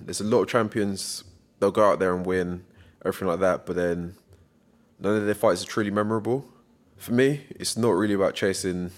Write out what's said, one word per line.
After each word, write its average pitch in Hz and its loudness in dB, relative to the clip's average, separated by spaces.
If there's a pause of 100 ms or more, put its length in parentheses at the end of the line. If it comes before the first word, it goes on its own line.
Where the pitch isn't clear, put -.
There's - -8
a 101 -4
lot 110 4
of - -2
champions, 104 -2 (340)
they'll 98 2
go 104 6
out 82 2
there 92 2
and 90 -2
win, 90 -2 (400)
everything 95 -2
like 87 0
that, 90 2
but 87 -4
then 87 -2 (840)
none 104 0
of 104 -2
their 104 2
fights 95 2
are 92 -12
truly 104 -2
memorable. 110 -2 (500)
For - -10
me, 135 2
it's - -8
not 113 2
really 101 2
about 95 2
chasing 90 -2